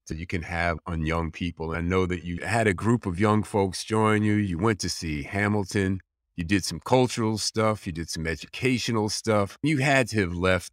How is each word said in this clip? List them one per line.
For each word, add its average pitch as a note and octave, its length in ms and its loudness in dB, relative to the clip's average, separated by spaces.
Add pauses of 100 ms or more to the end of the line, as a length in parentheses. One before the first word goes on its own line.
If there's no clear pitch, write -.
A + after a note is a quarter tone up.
you E2 180 -6
can F2 140 -4
have E2+ 440 -2
on E2 200 -4
young E2 260 0
people. E2 400 -6
I E2 80 -4
know F#2 260 2
that F2 200 -4
you F2 180 -6
had A2 240 2
a G2+ 60 4
group A2 320 0
of F2+ 160 -2
young G#2+ 220 4
folks G2 420 0
join G#2+ 380 2
you. G#2+ 100 2
You G2+ 240 0
went G#2 220 2
to F2+ 100 -4
see D2+ 340 -6
Hamilton. G2+ 800 0 (340)
You F2+ 80 -4
did F#2 220 2
some D#2+ 140 -6
cultural A#2 580 2
stuff. A2 480 -2
You F#2 80 -6
did D#2+ 160 -8
some D#2+ 160 -6
educational A2 840 -2
stuff. G#2 520 0
You D3+ 160 2
had C3+ 300 4
to G#2+ 140 0
have F2 120 0
left F2+ 400 2